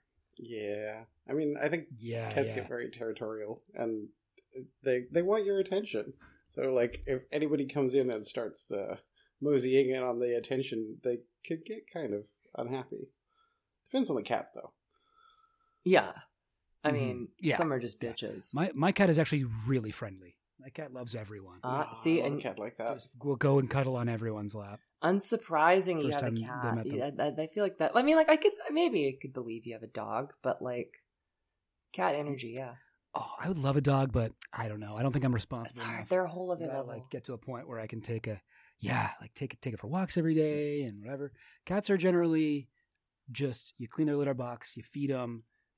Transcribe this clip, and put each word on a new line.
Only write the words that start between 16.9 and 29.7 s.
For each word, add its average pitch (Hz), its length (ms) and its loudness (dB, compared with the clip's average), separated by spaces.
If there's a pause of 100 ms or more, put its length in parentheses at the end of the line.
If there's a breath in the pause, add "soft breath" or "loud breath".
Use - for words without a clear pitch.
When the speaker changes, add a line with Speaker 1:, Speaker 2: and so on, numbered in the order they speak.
Speaker 3:
mean, 123 300 -2 (120)
Speaker 2:
Yeah. 151 180 2
Speaker 3:
some 160 140 2
are 131 80 0
just 117 220 -6
Speaker 2:
Yeah. 117 120 -4
Speaker 3:
bitches. 104 420 -8
Speaker 2:
My, 175 180 2
my 160 180 4
cat 196 180 6
is 160 100 6
actually 143 260 2 (200)
really 117 260 0
friendly. 95 460 -12 (220)
My 135 100 -20
cat 143 240 -12
loves 120 220 -8
everyone. 98 480 -12
Speaker 3:
Uh, 131 260 0
Speaker 1:
Oh, - 40 -10
Speaker 3:
see, 165 260 4
Speaker 1:
I - 40 2
love 143 100 2
Speaker 3:
and 147 60 -2
Speaker 1:
a - 40 -4
cat 113 160 -4
like 107 180 -6
that. 113 220 -2
Speaker 2:
Just - 140 -20 (100)
will 143 120 2
go 139 240 4
and 127 100 2
cuddle 131 260 0
on 120 140 0
everyone's 107 440 -4
lap. 104 260 -10 (240)
Speaker 3:
Unsurprising 175 1000 4
you 139 80 0
Speaker 2:
First 143 100 0
Speaker 3:
have 117 120 0
a - 20 0
Speaker 2:
time - 0 -
they 113 80 -2
Speaker 3:
cat. 120 320 -2
Speaker 2:
met 113 100 -2
them. 143 100 -2 (220)
Speaker 3:
Yeah, 143 200 0
I, 156 60 0
I 160 40 -4
feel 208 160 -2
like 196 160 0
that. - 160 2
I 247 80 8
mean, 302 120 6
like, 311 140 8
I 311 60 8
could, 403 160 6 (180)
maybe 269 380 4
I 131 120 -2
could 131 140 -10
believe 117 320 -8
you 120 80 -8